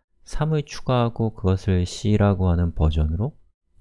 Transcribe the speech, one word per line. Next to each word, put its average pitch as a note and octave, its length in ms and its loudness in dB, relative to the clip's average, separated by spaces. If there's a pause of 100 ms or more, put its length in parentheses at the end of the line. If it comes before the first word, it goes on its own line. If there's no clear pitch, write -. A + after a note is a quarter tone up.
(260)
삼을 D3+ 380 -2
추가하고 A#2 720 -2
그것을 F#2 540 0
C라고 G2+ 600 2
하는 E2+ 260 0
버전으로 D#2+ 600 0 (460)